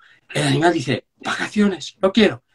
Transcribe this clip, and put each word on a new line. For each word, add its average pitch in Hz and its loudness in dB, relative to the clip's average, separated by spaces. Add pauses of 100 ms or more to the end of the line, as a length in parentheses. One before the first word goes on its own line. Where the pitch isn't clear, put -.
(340)
el 147 0
animal 151 2
dice, 131 -4 (120)
"Vacaciones, - -4
no 196 2
quiero". 190 2 (120)